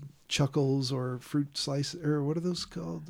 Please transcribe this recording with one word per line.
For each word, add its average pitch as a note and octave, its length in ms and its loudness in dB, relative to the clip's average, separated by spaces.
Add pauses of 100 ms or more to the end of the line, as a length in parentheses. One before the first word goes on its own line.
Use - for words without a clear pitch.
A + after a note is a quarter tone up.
(280)
chuckles C3+ 640 2
or B2+ 280 -2
fruit C#3+ 380 -2
slice, C#3+ 380 -2
or D3+ 280 2
what D3+ 140 0
are E3 40 0
those F3 240 -2
called? E3 440 -8